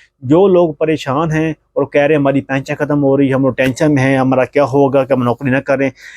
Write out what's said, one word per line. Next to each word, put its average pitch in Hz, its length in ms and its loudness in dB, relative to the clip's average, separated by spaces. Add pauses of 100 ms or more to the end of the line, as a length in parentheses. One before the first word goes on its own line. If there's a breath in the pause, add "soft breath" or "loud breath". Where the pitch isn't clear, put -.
(200 soft breath)
جو 156 280 2
لوگ 175 240 2
پریشان 156 580 -4
ہیں 156 200 -2
اور - 360 -6
کہہ 147 140 0
رہے 147 140 2
ہیں، 151 60 2
"ہماری 139 200 0
پینشن 135 340 -6
ختم 147 280 -2
ہو 135 140 2
رہی 139 120 2
ہے، 131 60 0
ہم 131 80 0
لوگ 131 100 0
ٹینشن 135 420 0
میں 135 80 0
ہیں، 135 140 2
ہمارا 131 280 2
کیا - 200 0
ہوگا 131 400 0
کہ 127 80 -2
ہم 127 100 0
نوکری 120 280 -2
نہ 127 60 0
کریں۔" 135 340 -2 (260 loud breath)